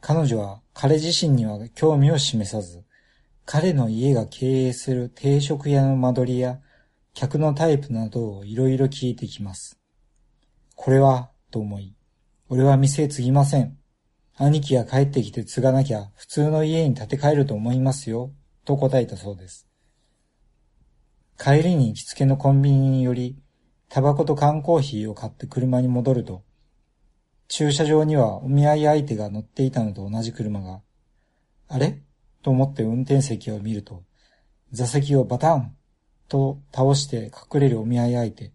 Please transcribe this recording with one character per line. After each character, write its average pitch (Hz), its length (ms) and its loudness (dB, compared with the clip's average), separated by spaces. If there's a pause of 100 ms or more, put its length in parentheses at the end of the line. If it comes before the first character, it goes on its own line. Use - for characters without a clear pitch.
彼 151 280 0
女 113 100 0
は 101 240 -10 (120)
彼 143 200 2
自 156 140 0
身 160 260 0
に 120 100 2
は 104 140 -6 (120)
興 156 260 2
味 143 160 4
を 151 60 0
示 110 300 -4
さ 107 140 -6
ず、 87 220 -16 (600)
彼 170 280 0
の 127 160 0
家 123 260 0
が 110 140 -2
経 131 400 -2
営 123 40 -2
す 127 220 -4
る 123 140 -4
定 139 320 0
食 143 300 -4
屋 139 120 4
の 135 140 2
間 127 180 2
取 127 200 0
り 123 40 -2
や、 127 220 -4 (540)
客 143 260 -4
の 151 120 2
タ 160 180 0
イ 143 100 2
プ 143 120 -10
な 113 160 -4
ど 110 280 -6
を 98 80 -16
い 104 100 -12
ろ 131 140 2
い 131 100 0
ろ 135 80 2
聞 131 220 -4
い 113 80 -4
て - 100 -10
き - 160 -12
ま 98 120 -12
す。 - 260 -20 (960)
こ - 160 0
れ 135 80 6
は、 131 320 4 (180)
と - 80 -8
思 104 220 -8
い、 98 160 -18 (520)
俺 127 140 0
は 139 140 6
店 139 320 2
継 131 140 -6
ぎ 127 100 0
ま 139 120 4
せ 143 140 0
ん。 - 180 -2 (600)
兄 147 260 2
貴 139 120 -2
が 117 120 2
帰 131 140 0
っ 143 80 4
て 135 140 -2
き 101 100 -8
て 113 120 -8
継 - 160 -8
が 127 100 4
な 135 140 2
き 127 100 -4
ゃ 101 200 -10
普 - 120 -20
通 151 220 -2
の 156 160 0
家 160 240 0
に 123 60 0
建 104 140 -10
て 139 100 -4
替 147 140 2
え - 20 4
る 143 100 2
と 127 100 -4
思 110 200 -4
い 127 60 0
ま 131 120 0
す - 160 -8
よ、 120 240 -8 (320)
と 143 140 -2
答 135 200 2
え 117 60 2
た 107 140 -12
そ 98 140 -12
う 92 40 -12
で 92 120 -20
す。 - 200 -20 (1700)
帰 143 260 4
り 180 120 2
に 131 140 2
行 104 100 -6
き - 60 -16
つ - 100 -16
け 143 100 -2
の 135 140 2
コ 139 140 2
ン 139 100 4
ビ 143 80 4
ニ 135 180 4
に 131 140 2
寄 127 100 0
り、 123 240 -6 (540)
タ 135 100 -2
バ 143 140 4
コ 151 100 0
と 147 120 0
缶 147 260 2
コ 170 140 2
ー 151 40 4
ヒ 135 200 -6
ー 107 100 -6
を 101 40 -10
買 - 140 -12
っ - 40 -12
て - 140 -16
車 127 360 0
に 127 60 0
戻 123 260 0
る 117 100 -2
と、 92 180 -14 (1080)
駐 151 220 0
車 147 140 0
場 156 200 4
に 151 120 2
は 107 260 2
お 131 60 -6
見 143 180 4
合 151 100 4
い 151 80 0
相 151 200 4
手 120 100 -6
が 107 140 -6
乗 104 120 -8
っ - 20 -10
て - 220 -4
い 131 60 0
た 123 140 -2
の 104 80 -4
と 98 160 -10
同 113 140 -6
じ 113 100 -8
車 104 300 -8
が、 95 180 -14 (880)
あ 143 100 -6
れ？ 156 220 -2 (420)
と 147 80 -2
思 131 140 2
っ 135 80 -6
て - 100 -6
運 117 200 -2
転 139 180 2
席 117 300 -6
を 107 80 -8
見 107 160 -6
る 101 80 -8
と、 95 220 -20 (680)
座 123 140 -4
席 139 300 0
を 131 80 4
バ 123 140 -4
タ 160 180 4
ン 120 200 -6 (520)
と 139 340 -2 (120)
倒 135 200 4
し 139 140 -2
て 110 220 -8 (220)
隠 147 80 2
れ 139 80 6
る 113 100 0
お 107 60 -6
見 120 140 0
合 120 100 2
い 123 60 0
相 117 180 -2
手。 - 220 -18